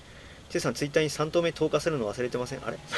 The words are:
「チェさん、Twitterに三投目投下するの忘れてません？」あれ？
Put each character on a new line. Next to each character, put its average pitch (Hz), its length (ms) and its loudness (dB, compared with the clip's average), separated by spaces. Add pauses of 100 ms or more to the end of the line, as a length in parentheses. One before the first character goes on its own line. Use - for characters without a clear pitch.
(500)
「チ - 80 0
ェ - 20 0
さ 160 100 2
ん、 117 40 0
Twitter 147 280 2
に 151 80 2
三 156 200 0
投 170 100 4
目 165 120 4
投 156 160 2
下 151 120 4
す - 80 2
る 156 100 2
の 104 140 2
忘 127 80 -4
れ 123 80 2
て 127 100 -2
ま 123 80 0
せ 135 100 -6
ん？」 - 100 -8
あ - 40 -4
れ？ - 80 -4 (200)